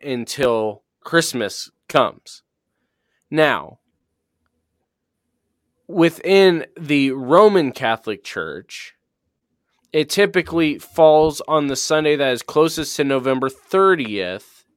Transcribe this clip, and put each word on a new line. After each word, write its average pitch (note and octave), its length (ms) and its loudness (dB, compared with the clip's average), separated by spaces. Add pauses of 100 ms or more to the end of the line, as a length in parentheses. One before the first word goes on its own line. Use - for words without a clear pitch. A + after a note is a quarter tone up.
until A#2 800 -4 (180)
Christmas B2+ 720 -4 (180)
comes. - 540 -2 (880)
Now, C#3 480 -2 (2000)
within E3+ 800 2 (120)
the C#3+ 340 0
Roman D#3 580 4
Catholic A2+ 540 -6
Church, - 720 -12 (960)
it D#3 160 0
typically E3 720 0
falls D#3 680 4
on D3+ 220 0
the C3+ 80 -4
Sunday D3+ 400 0
that C3+ 160 0
is A#2+ 100 -6
closest D#3+ 540 -2
to D3 80 0
November C3 440 -2
thirtieth A#2+ 1160 -2 (120)